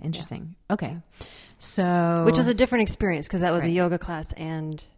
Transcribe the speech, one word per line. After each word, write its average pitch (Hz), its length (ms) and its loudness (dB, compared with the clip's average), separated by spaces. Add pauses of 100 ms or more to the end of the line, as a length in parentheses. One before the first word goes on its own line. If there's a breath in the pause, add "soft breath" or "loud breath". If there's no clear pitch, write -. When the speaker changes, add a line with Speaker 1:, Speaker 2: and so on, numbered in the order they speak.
Speaker 1:
interesting. 160 520 -8 (140)
Speaker 2:
Yeah. 196 60 2
Speaker 1:
Okay. 156 220 -6 (600 loud breath)
So 175 680 2
Speaker 2:
Which 160 120 6
was 247 100 4
a 247 60 2
different 247 300 2
experience 185 440 0
'cause 180 140 -2
that 175 100 2
was 165 120 2
a 170 40 2
Speaker 1:
Right. 170 80 2
Speaker 2:
yoga 175 220 2
class 160 360 -8
and 156 500 -8 (140)